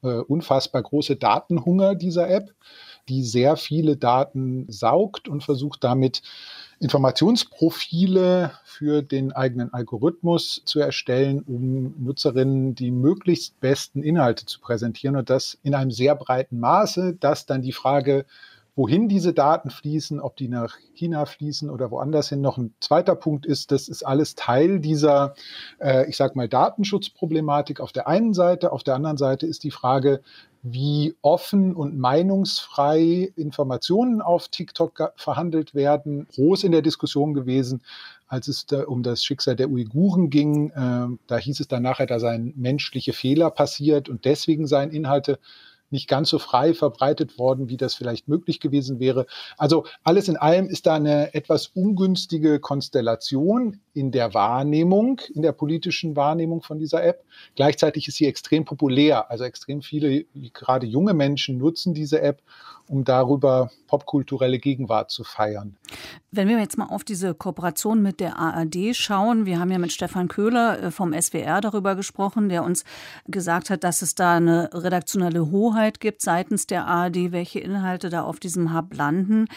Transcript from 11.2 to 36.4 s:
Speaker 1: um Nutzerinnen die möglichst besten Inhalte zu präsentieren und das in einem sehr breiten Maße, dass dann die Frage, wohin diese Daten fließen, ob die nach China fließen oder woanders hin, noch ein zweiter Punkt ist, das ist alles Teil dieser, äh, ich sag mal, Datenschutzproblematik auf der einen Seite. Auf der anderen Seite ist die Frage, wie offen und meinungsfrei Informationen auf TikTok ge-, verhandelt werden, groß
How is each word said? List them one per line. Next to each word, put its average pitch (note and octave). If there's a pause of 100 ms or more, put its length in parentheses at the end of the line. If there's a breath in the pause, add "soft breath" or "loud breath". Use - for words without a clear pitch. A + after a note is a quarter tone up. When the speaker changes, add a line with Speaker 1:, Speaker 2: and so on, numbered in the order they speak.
Speaker 1:
um C3
Nutzerinnen C3
die B2
möglichst D#3
besten C#3
Inhalte D3+
zu -
präsentieren A#2+
und B2+
das -
in C#3+
einem C3+
sehr B2+
breiten B2+
Maße, F3+
dass D3
dann C3
die B2+
Frage, C#3 (480 loud breath)
wohin D3+
diese F3+
Daten D3+
fließen, D3
ob C#3
die C3+
nach A#2+ (180)
China D#3+
fließen D3
oder B2+
woanders C#3
hin, C#3
noch C#3
ein A#2+
zweiter F3
Punkt D3
ist, -
das C#3
ist -
alles C#3
Teil E3
dieser, D3 (440 loud breath)
äh, C3+
ich C#3+
sag C3+
mal, B2
Datenschutzproblematik D#3
auf B2
der -
einen A3
Seite. F3
Auf C3
der C3+
anderen D3+
Seite C3+
ist D#3+
die C#3+
Frage, C3+ (420 loud breath)
wie D3
offen F3+
und D3+
meinungsfrei E3
Informationen E3
auf F3
TikTok -
ge-, D#3
verhandelt D#3
werden, C#3+
groß E3+